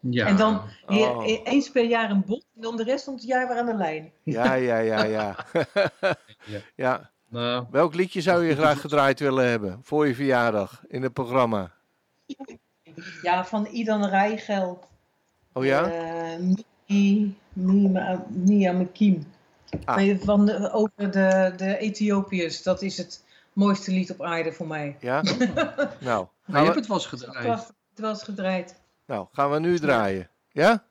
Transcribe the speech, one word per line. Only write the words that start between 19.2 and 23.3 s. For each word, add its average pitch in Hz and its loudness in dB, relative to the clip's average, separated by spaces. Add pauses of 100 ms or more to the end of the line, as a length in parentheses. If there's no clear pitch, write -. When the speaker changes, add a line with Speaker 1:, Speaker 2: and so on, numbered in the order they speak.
Speaker 3:
Ah. 123 0
Speaker 2:
Weet 196 4
je, 196 0
van 208 4
de, 208 -2
over 214 -2
de, 190 4
de 190 -4
Ethiopiërs. 196 -2
Dat 185 -2
is 190 -6
het - -12 (280)